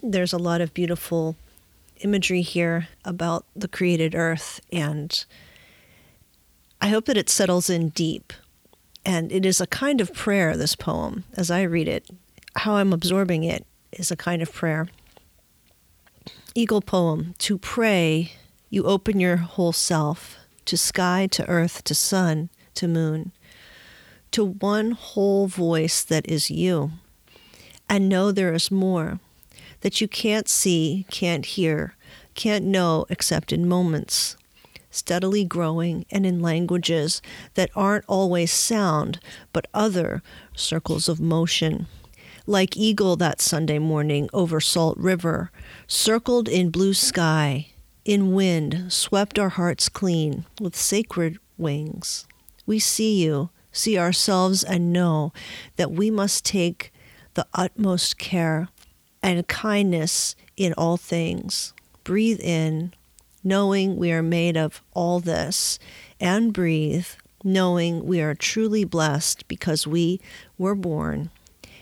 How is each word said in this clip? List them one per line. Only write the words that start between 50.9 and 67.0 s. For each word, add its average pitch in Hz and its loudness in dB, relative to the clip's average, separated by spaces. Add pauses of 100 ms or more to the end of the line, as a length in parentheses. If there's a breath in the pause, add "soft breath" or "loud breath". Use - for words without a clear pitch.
wings. 151 -6 (400)
We 214 0
see 214 2
you, 151 0 (220 soft breath)
see 214 0
ourselves, 185 2
and 175 0
know 165 2 (460 loud breath)
that 175 0
we 202 0
must 202 0
take 175 -2 (420 loud breath)
the - -2
utmost 185 0
care 165 -2 (560)
and 180 0
kindness 196 0 (220 soft breath)
in 180 0
all 170 0
things. - -4 (300)
Breathe 214 0
in, 160 -2 (480)
knowing 196 2
we 175 0
are 165 2
made 170 2
of 156 -2 (120)
all 175 0
this, 165 -2 (400 loud breath)
and 208 2
breathe, 160 0 (340)